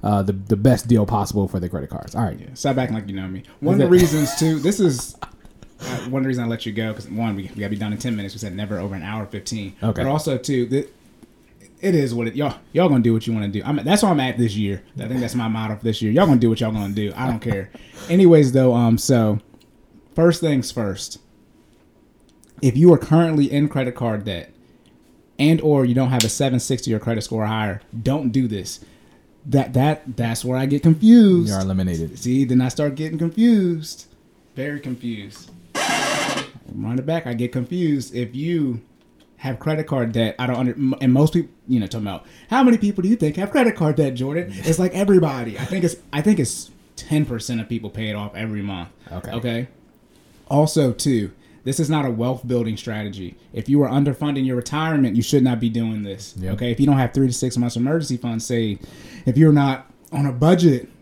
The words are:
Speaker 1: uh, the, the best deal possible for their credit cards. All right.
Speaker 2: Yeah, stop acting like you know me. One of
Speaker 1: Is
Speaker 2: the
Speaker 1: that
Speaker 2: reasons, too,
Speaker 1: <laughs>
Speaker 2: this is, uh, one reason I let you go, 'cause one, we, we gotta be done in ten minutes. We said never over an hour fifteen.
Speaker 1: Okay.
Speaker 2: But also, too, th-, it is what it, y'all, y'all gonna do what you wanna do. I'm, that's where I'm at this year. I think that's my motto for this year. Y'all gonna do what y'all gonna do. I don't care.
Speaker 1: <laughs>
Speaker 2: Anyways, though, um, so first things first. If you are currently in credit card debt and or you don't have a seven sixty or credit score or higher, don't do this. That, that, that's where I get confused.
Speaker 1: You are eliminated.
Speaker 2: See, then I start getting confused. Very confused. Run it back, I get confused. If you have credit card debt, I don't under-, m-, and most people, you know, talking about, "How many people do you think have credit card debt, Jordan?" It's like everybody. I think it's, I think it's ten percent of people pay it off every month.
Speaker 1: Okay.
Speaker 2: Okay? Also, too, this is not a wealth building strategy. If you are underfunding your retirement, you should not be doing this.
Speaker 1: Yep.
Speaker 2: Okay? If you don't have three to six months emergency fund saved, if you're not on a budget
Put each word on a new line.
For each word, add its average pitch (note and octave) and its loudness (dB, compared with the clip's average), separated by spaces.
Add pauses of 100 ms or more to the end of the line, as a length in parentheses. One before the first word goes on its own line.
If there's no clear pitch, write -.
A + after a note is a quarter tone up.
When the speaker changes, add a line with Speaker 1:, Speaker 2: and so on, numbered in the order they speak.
Speaker 1:
uh, G2+ 2
the, G2 0
the G2 0
best A2+ 2
deal A2 4
possible G2+ -2
for - -6
their F2 -6
credit C#2 -8
cards. - -12
All A#2 -2
right. G2 -4
Speaker 2:
Yeah, - -18
stop C#3 -4
acting A#2 -4
like G#2 -10
you G2 -10
know F#2+ -8
me. F#2 -12 (160)
One C#3 2
of C#3 2
Speaker 1:
Is C3+ 6
Speaker 2:
the - -
Speaker 1:
that E3+ 2
Speaker 2:
reasons, D#3 4
too, D#3+ 2
Speaker 1:
<laughs> - -6
Speaker 2:
this F#3+ 0
is, D3+ 0 (680)
uh, B2+ -8 (140)
one C3 -2
reason B2 -2
I - -4
let A2+ -6
you A2 -8
go, A2 -4
'cause G#2 -12
one, A2 -4
we, G2 -8
we G2+ -12
gotta G2+ -6
be G#2+ -4
done G#2 -6
in G2+ -8
ten A#2+ -4
minutes. G2+ -8
We A2 -14
said G#2 -10
never G2+ -6
over G2 -6
an F#2 -10
hour G#2 -8
fifteen. G2+ -10
Speaker 1:
Okay. A#2 -2
Speaker 2:
But C3+ -2
also, D3 -2
too, B2 -2
th-, C3+ -4 (920)
it F#3 0
is C3+ 2
what A#2 -2
it, A2+ -8
y'all, C#3+ -4 (160)
y'all E3+ 4
gonna B2+ 4
do A2+ 4
what A2+ -2
you A#2 -2
wanna G#2+ -2
do. G2+ -4
I'm, D3 -2
that's F3+ 2
where G3 2
I'm D3 0
at B2+ -4
this A2+ 0
year. G2 -4 (160)
I A2+ -8
think B2+ -4
that's A#2+ -6
my A#2 -2
motto A2 -4
for G#2 -14
this A2+ -2
year. G#2+ 0
Y'all F3 4
gonna C#3 6
do A#2 4
what A2 0
y'all A2 -2
gonna G2+ -4
do. G2+ -4
I B2+ -4
don't A#2 -4
care. G2+ -6 (200)
Speaker 1:
<laughs> - -18
Speaker 2:
Anyways, E3+ 8
though, C3 4
um, A#2 4
so A2 2 (760)
first E3 4
things C#3+ 0
first. G2+ -8 (1400)
If B2 2
you E3+ 10
are D#3 8
currently D#3 2
in C#3+ 0
credit B2+ -4
card G#2+ -4
debt F2+ -10 (880)
and D#3 4
or C#3+ 4
you A#2+ 2
don't B2+ 2
have B2 2
a - 0
seven B2+ -2
sixty A#2+ -4
or A2 0
credit A2+ -4
score A2 -4
or - -4
higher, G#2+ -4 (220)
don't C3 0
do C3 0
this. G#2 -8 (680)
That, C3+ 0
that, C3 0
that's A#2 -4
where B2+ -2
I C3 -2
get C#3+ 0
confused. F3+ 8
Speaker 1:
You G2+ -2
are F#2+ -2
eliminated. F#2 -2
Speaker 2:
See, B2+ 0
then B2 2
I B2+ -2
start C#3+ -4
getting D#3 -6
confused. F3 0 (500)
Very C#3+ -8
confused. A2+ -10 (1200)
Run A2 -6
it C3 -6
back, D#3+ -4
I A#2+ -8
get A#2+ -4
confused. C#3+ -4
If A#2+ -6
you D3 -4 (560)
have C3 -6
credit D#3 -4
card A#2+ -2
debt, A2+ -2
I B2 -4
don't B2 -2
under-, B2 0
m-, C3 0
and B2+ 4
most D3 4
people, E3+ 0 (160)
you B2 0
know, G2 -2
talking G#2 -8
about, F#2 -10 (240)
"How B3+ 4
many A#3+ 6
people G3+ -2
do F#3 0
you A#3 4
think D3+ -2
have G3 -4
credit B3 2
card D3+ 0
debt, C#3 0
Jordan?" D3+ -4
It's D#3+ -2
like F3+ 0
everybody. D#3 2
I C#3 -6
think F#3 -4
it's, E3 0 (160)
I C#3+ -2
think G3+ 4
it's - -4 (260)
ten D3+ 0
percent A#2 -6
of G#2+ -10
people A2 -8
pay A2 -8
it G#2 -6
off G#2 -10
every G#2+ -6
month. F#2 -8 (200)
Speaker 1:
Okay. F#2 -12
Speaker 2:
Okay? A#2 -6 (800)
Also, C#3+ 2
too, A2 -2 (320)
this C3 -4
is D3+ 0
not D3+ 0
a B2+ -2
wealth A#2+ -4
building A#2 -2
strategy. G2+ -10 (160)
If - -8
you C#3+ 4
are C3 2
underfunding C#3 0
your B2+ 0
retirement, C#3+ 0
you A#2+ 2
should C3+ 4
not B2 2
be A#2 0
doing A2+ -4
this. G2 -12
Speaker 1:
Yep. F#2+ -4
Speaker 2:
Okay? A#2+ -4
If A2 -2
you C#3+ 2
don't C#3+ 4
have B2 0
three C3+ 2
to B2 0
six B2 -4
months A#2+ 0
emergency C3+ -2
fund A#2 -6
saved, A2+ -2 (400)
if A#2+ 2
you're D3+ 8
not C#3 0 (220)
on C#3+ -2
a C3 -2
budget D3+ 4 (140)